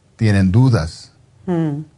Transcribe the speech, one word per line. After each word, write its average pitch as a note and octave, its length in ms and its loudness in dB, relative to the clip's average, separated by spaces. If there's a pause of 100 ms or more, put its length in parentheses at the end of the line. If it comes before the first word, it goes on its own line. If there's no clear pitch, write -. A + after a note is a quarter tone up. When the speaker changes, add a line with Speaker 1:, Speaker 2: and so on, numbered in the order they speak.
(180)
Speaker 1:
tienen G2 340 2
dudas, G#2+ 640 0 (340)
Speaker 2:
Mm. D#3+ 340 -4 (160)